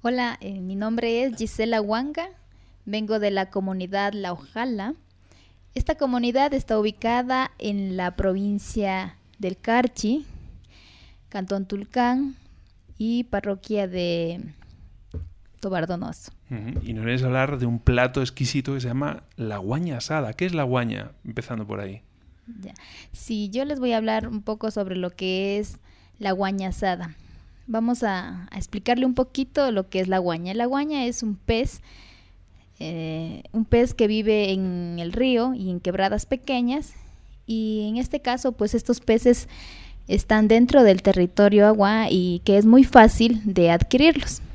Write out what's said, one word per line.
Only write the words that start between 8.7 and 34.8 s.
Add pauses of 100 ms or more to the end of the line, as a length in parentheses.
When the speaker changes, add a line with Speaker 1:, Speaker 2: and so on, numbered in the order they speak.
Speaker 1:
del
Carchi, (1040)
Cantón
Tulcán (640)
y
parroquia
de (1160)
Tobar
Donoso. (180)
Speaker 2:
Ujú,
y
nos
vienes
a
hablar
de
un
plato
exquisito
que
se
llama (140)
la
guaña
asada.
¿Qué
es
la
guaña? (120)
Empezando
por
ahí. (600)
Speaker 1:
Ya. (380)
Sí,
yo
les
voy
a
hablar
un
poco
sobre
lo
que
es (420)
la
guaña
asada. (500)
Vamos
a,
a
explicarle
un
poquito
lo
que
es
la
guaña.
La
guaña
es
un
pez, (1000)
eh,
un
pez
que
vive
en